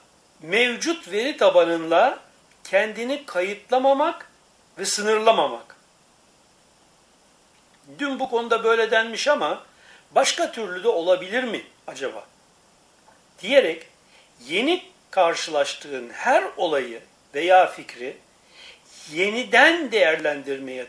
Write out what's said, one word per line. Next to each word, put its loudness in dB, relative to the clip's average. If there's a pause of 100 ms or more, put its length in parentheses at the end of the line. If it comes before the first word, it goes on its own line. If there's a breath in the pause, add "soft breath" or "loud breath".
(420)
mevcut -4
veri -4
tabanınla 4 (440)
kendini -2
kayıtlamamak 0 (460)
ve -8
sınırlamamak. 0 (2250)
"Dün -4
bu -6
konuda -2
böyle 2
denmiş 0
ama 0 (480 soft breath)
başka 0
türlü -8
de 0
olabilir 0
mi -6 (260)
acaba?" -10 (1160)
diyerek 2 (600 soft breath)
yeni -2 (280)
karşılaştığın -2
her 0 (140)
olayı -4 (320)
veya 6
fikri -12 (920 loud breath)
yeniden 2
değerlendirmeye 0